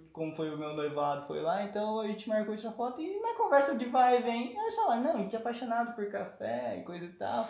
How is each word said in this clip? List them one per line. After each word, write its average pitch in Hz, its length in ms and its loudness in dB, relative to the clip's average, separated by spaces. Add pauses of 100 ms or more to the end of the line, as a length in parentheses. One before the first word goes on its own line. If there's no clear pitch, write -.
(120)
como 156 220 -4
foi 156 180 -2
o 151 60 -6
meu 151 160 -6
noivado, 147 520 0
foi 151 140 -4
lá, 175 220 0
então 208 380 -2
a 214 80 -2
gente 208 200 -6
marcou 214 260 0
de 214 80 -8
tirar 220 120 -6
foto 247 260 -4
e 381 220 -4
na 466 120 2
conversa 320 400 6
de 240 120 -2
vai 247 320 6
e 240 40 4
vem, 233 360 -2
eles 440 160 0
falaram, 277 300 2
"Não, 320 100 2
a 240 40 0
gente 196 160 -4
é 226 40 -2
apaixonado 233 560 -2
por 208 160 -4
café 123 720 -4
e - 40 -12
coisa 175 220 -10
e 175 40 -12
tal." - 400 -2